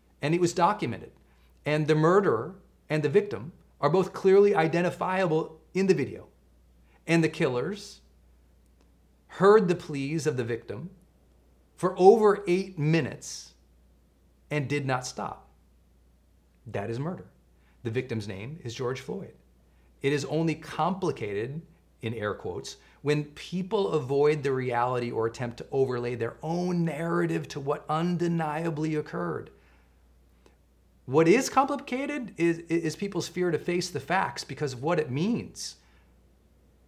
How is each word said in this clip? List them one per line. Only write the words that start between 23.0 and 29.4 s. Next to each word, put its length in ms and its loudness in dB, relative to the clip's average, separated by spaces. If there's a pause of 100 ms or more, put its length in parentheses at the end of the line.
when 240 -2
people 680 -4
avoid 500 2
the 100 0
reality 580 -2
or 160 -2
attempt 320 -6
to 140 -12
overlay 420 0
their 280 -4
own 420 -2
narrative 640 -2
to 120 -10
what 280 -4
undeniably 1080 -2
occurred. 520 -6 (1600)